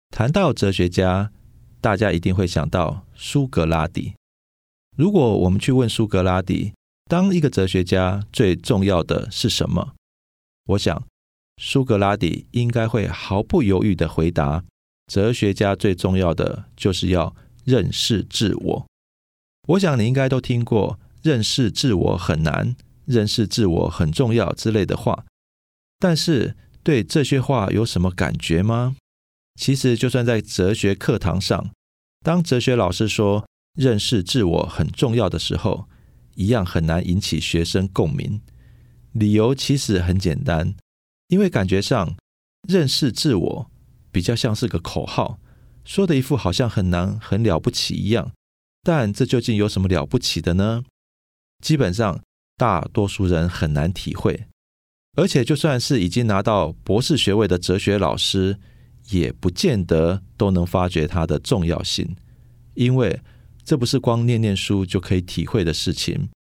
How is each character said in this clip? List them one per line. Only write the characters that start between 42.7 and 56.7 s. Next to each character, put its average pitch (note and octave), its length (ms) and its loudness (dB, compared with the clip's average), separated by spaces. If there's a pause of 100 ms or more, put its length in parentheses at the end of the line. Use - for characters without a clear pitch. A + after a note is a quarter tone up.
识 D#3 240 0
自 C#3+ 240 0
我” - 340 -4 (400)
比 F2+ 120 -2
较 A#2+ 120 0
像 A2+ 220 -2
是 B2 100 -4
个 E2 140 -2
口 - 260 -6
号， - 360 -6 (420)
说 G3 240 0
的 E3 80 2
一 C3 60 2
副 C3+ 160 0
好 F2 160 -2
像 A#2+ 160 0
很 F#2 200 0
难 F2+ 300 0
很 G2+ 240 -2
了 F2+ 160 2
不 - 100 -2
起 - 260 -4
一 F#2 160 -4
样， A2+ 200 -2 (500)
但 C#3 300 0
这 B2 140 0
究 B2 160 0
竟 A2+ 160 0
有 G#2 100 2
什 G2 140 -2
么 F#2+ 80 2
了 D#2 160 0
不 B2+ 120 -2
起 - 240 -4
的 E2+ 120 0
呢？ A2 320 0 (760)
基 D#3 140 0
本 A2 180 2
上 G2 280 -2 (340)
大 G#2 240 0 (140)
多 G#2 120 0
数 G2 200 -2
人 F2 240 2
很 D#2 240 -2
难 D2 180 0
体 - 240 -8
会， - 320 -2 (680)
而 F3 120 2
且 C#3+ 160 2
就 D3+ 120 0
算 C#3 240 0
是 B2 200 0
已 F2+ 80 2
经 A#2 200 0
拿 G2+ 160 0
到 F#2+ 280 2 (120)